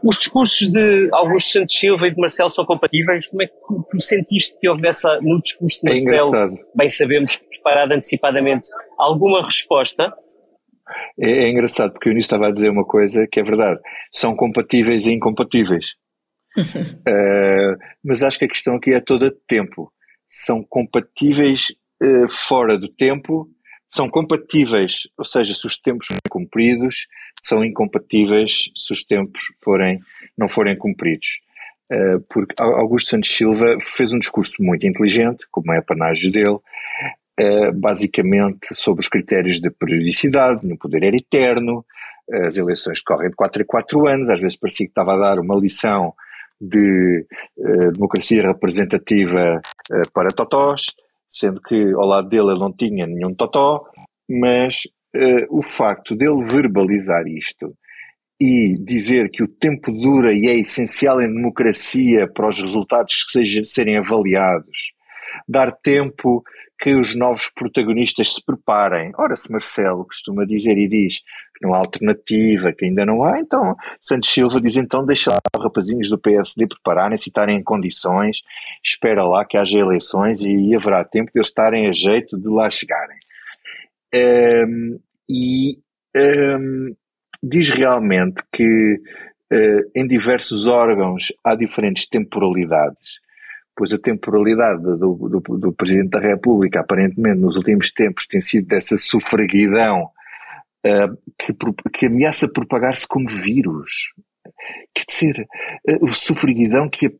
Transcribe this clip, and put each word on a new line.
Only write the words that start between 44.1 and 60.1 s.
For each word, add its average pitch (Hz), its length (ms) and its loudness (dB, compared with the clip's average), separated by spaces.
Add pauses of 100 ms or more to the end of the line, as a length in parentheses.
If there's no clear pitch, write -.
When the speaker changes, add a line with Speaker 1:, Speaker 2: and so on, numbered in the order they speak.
Speaker 2:
às 90 100 2
vezes 92 160 -2
parecia 101 300 -4
que - 60 -14
estava 95 220 0
a 95 40 2
dar 98 200 2
uma 90 160 -2
lição 98 600 0 (440)
de, 92 680 2 (320)
eh, 90 340 2
democracia 98 500 0
representativa, 90 1160 0 (320)
eh, - 80 0 (140)
para 92 160 0
totós, 139 560 -2 (420)
sendo 95 320 -4
que 104 320 0
ao 98 140 2
lado 98 240 0
dele 104 220 2
ele 92 60 -2
não 95 160 -4
tinha 101 320 -4
nenhum 87 280 -6
totó, 143 500 0 (420)
mas, 123 600 0 (260)
eh, 127 360 2
o 151 120 -2
facto 107 540 -4
dele 139 260 0
verbalizar 98 840 0
isto - 480 -12 (640)
e 123 320 4
dizer 107 560 0
que - 140 -4
o 104 60 -2
tempo 143 440 -4
dura 120 400 2